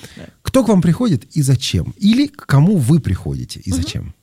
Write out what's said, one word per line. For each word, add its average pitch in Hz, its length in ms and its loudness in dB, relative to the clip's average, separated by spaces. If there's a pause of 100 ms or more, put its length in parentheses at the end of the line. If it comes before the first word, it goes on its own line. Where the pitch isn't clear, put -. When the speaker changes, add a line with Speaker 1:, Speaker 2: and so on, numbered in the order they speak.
(160)
Speaker 1:
Да. - 80 -18 (200)
Speaker 2:
Кто 262 200 0
к 208 60 0
вам 190 120 4
приходит 175 520 0
и 156 80 -2
зачем? 127 560 -2
Или 233 300 2
к - 180 -20
кому 160 320 4
вы 143 240 2
приходите 71 580 -6
и - 140 -10
Speaker 1:
Мгм, 87 100 -2
Speaker 2:
зачем? - 400 -8